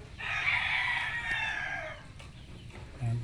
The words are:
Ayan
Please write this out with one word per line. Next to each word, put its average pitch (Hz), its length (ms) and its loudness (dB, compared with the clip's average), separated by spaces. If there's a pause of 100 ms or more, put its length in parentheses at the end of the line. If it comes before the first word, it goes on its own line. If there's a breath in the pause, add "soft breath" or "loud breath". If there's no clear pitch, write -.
(3000)
Ayan 117 240 2